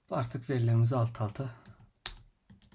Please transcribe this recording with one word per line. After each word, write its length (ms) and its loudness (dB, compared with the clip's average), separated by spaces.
artık 380 -4
verilerimizi 460 4
alt 260 -2
alta 280 -4